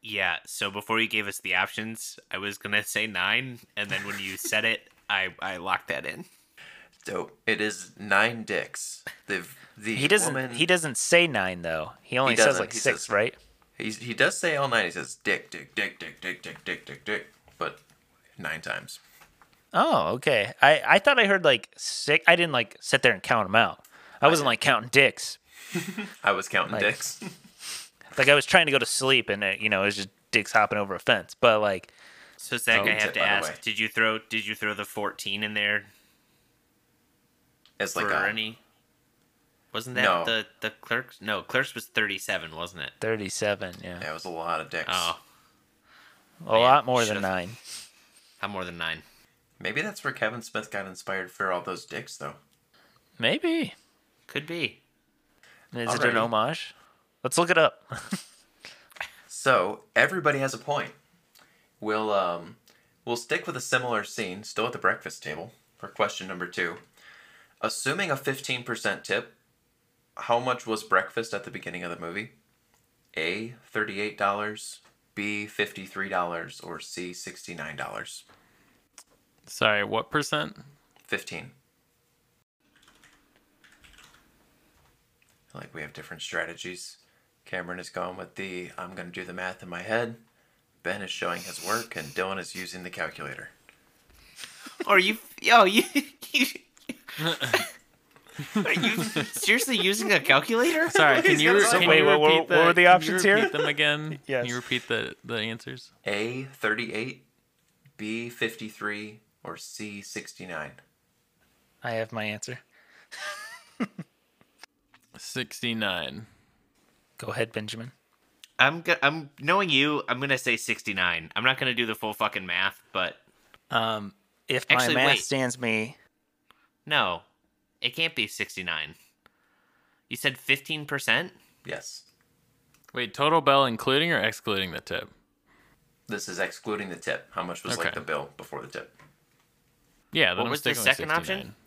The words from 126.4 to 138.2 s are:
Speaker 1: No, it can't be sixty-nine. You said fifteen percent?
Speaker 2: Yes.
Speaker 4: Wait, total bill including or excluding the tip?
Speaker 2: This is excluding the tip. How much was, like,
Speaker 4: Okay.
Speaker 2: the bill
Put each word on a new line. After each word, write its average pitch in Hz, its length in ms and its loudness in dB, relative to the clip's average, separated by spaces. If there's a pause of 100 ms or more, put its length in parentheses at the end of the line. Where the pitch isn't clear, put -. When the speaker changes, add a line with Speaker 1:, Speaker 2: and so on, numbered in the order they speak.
Speaker 1:
No, 107 360 0 (600)
it 123 140 -4
can't 160 200 -2
be 110 120 -2
sixty-nine. 85 680 -8 (1160)
You 120 80 -8
said 131 200 -2
fifteen 147 480 -4
percent? 143 480 -2 (320)
Speaker 2:
Yes. - 380 -12 (880)
Speaker 4:
Wait, 120 200 -6
total 156 280 4
bill 139 240 6
including 131 460 2
or 139 80 2
excluding 98 520 0
the 76 100 -6
tip? - 280 -6 (960)
Speaker 2:
This 98 220 -8
is 87 100 -8
excluding 101 500 -4
the 87 60 -8
tip. - 360 -6
How 90 120 -4
much 87 200 -8
was, - 140 -4
like, 85 100 -2
Speaker 4:
Okay. - 80 -4
Speaker 2:
the 78 100 -8
bill 71 320 -4